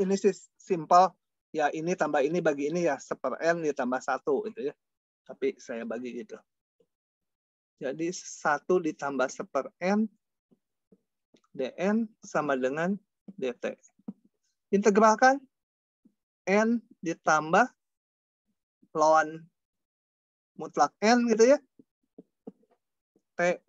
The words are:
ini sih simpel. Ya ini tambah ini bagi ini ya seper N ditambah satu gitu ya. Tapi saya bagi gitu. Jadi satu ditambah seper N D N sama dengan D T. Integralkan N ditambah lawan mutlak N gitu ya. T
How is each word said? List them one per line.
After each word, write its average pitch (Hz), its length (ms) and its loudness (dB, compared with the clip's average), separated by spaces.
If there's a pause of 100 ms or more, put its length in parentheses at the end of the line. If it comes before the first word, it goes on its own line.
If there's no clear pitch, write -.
ini 196 160 0
sih 190 160 0 (240)
simpel. 180 560 2 (400)
Ya 147 160 0
ini 160 240 -4
tambah 151 240 0
ini 160 240 0
bagi 143 240 -2
ini 170 160 -2
ya 147 160 0
seper - 400 -8
N 170 240 0
ditambah 139 400 -2
satu 131 480 -2
gitu 117 160 -10
ya. 143 80 -10 (480)
Tapi - 400 -6
saya 117 240 -10
bagi 120 240 -10
gitu. 117 240 -14 (1400)
Jadi 156 320 -8
satu 175 720 -4
ditambah 139 480 -4
seper - 480 -8
N 208 320 0 (1400)
D 131 240 -6
N 214 320 -2 (160)
sama 147 320 -2
dengan 156 400 -2 (400)
D 123 160 -6
T. - 240 -10 (960)
Integralkan 214 640 4 (1120)
N 220 320 0 (160)
ditambah 165 720 0 (1300)
lawan 156 480 2 (1120)
mutlak 156 400 0
N 240 320 4
gitu 226 240 6
ya. 294 40 2 (1800)
T 175 300 -2